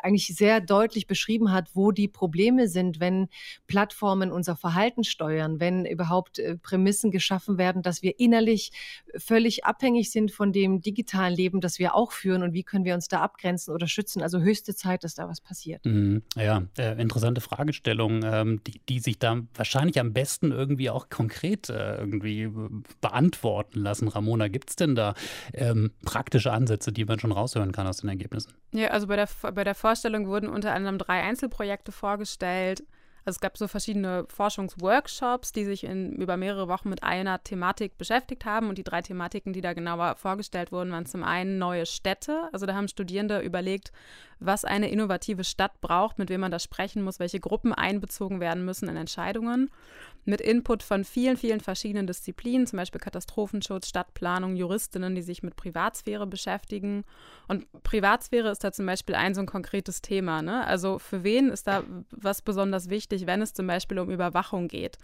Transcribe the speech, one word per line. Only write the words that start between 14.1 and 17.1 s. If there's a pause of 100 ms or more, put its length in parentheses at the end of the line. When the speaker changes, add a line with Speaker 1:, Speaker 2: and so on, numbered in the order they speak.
Speaker 1:
Also
höchste
Zeit,
dass
da
was
passiert.
Speaker 2:
Mhm. (120)
Ja, (140)
äh,
interessante